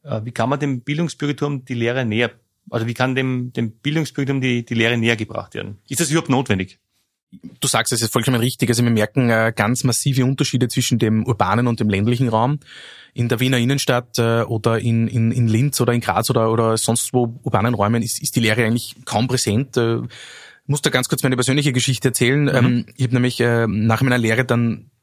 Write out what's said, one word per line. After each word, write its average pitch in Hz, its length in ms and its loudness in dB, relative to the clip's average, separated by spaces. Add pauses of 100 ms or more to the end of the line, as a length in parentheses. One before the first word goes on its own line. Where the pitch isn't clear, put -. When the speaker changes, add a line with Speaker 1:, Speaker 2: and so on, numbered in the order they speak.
Speaker 1:
Äh, 110 220 -6
wie 120 60 -10
kann 117 180 -2
man 139 100 0
dem 135 220 -2
Bildungsbürgertum 147 840 -4
die 131 80 -8
Lehre 120 320 0
näher, 113 240 0 (400)
also 113 160 -2
wie 117 80 -4
kann 127 220 0
dem, 127 360 -2
dem 117 200 -2
Bildungsbürgertum 139 680 -2
die, 123 220 0
die 117 120 -6
Lehre 113 200 2
näher 113 200 2
gebracht - 400 -10
werden? 101 240 -10 (100)
Ist 123 120 -4
das 143 100 -2
überhaupt 160 180 0
notwendig? 117 480 0 (840)
Speaker 2:
Du 143 80 -4
sagst, 113 240 0
es 113 80 -2
ist 110 100 -2
vollkommen 120 300 0
richtig. - 260 0
Also 120 160 2
wir 120 80 2
merken, 117 380 2
äh, 113 260 2
ganz 117 300 0
massive 127 400 2
Unterschiede 127 420 0
zwischen 120 320 0
dem 110 260 2
urbanen 110 400 0
und 117 140 -2
dem 107 100 0
ländlichen 117 380 0
Raum. 117 320 0 (540)
In 120 160 -4
der 113 100 0
Wiener 127 180 2
Innenstadt, 123 640 0
äh, 117 220 2
oder 113 380 -2
in, 113 280 0
in, 113 240 0
in 120 160 2
Linz 120 320 2
oder 120 140 4
in 117 80 0
Graz - 280 0
oder, 113 220 2
oder 113 260 2
sonst - 360 -2
wo 120 300 0
urbanen 117 300 2
Räumen 107 300 2
ist, - 180 -6
ist - 140 -6
die 120 60 2
Lehre 110 240 2
eigentlich 117 400 -2
kaum 123 240 0
präsent. 127 480 0
Äh, 117 220 0 (680)
muss 143 160 -2
da - 80 0
ganz 127 180 0
kurz - 160 -2
meine 127 140 2
persönliche 139 340 2
Geschichte 123 380 0
erzählen. 131 340 2
Speaker 1:
Mhm. 139 60 2
Speaker 2:
Ähm, 120 360 2 (120)
ich 131 80 2
hab 117 80 -2
nämlich, 123 260 0
äh, 117 260 2
nach 110 360 2
meiner 127 160 2
Lehre 113 260 2
dann 120 480 0 (120)